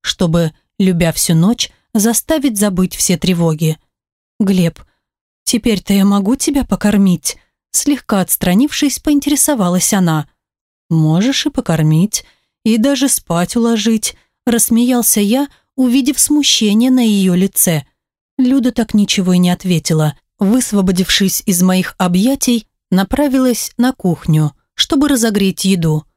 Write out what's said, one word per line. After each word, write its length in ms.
чтобы, 520
любя 340
всю 220
ночь, 360
заставить 680
забыть 380
все 220
тревоги. 600
"Глеб, 400
теперь-то 480
я 140
могу 300
тебя 280
покормить?" 720
Слегка 500
отстранившись, 760
поинтересовалась 920
она. 380
"Можешь 560
и 60
покормить, 760
и 140
даже 320
спать 440
уложить", 600
рассмеялся 760
я, 280
увидев 420
смущение 720
на 140
ее 300
лице. 500
Люда 340
так 220
ничего 400
и 40
не 120
ответила. 680
Высвободившись 1040
из 160
моих 380
объятий, 680
направилась 840
на 160
кухню – 640
чтобы 340
разогреть 560
еду. 400